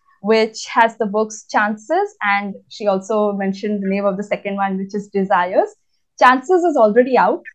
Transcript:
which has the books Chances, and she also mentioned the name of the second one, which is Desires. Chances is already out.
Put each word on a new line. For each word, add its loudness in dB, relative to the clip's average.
which 0
has 2
the -2
books -4
Chances, -2
and -2
she -8
also 0
mentioned -4
the -4
name -2
of -2
the -6
second -6
one, -2
which -8
is -8
Desires. 0
Chances 4
is 2
already 4
out. 0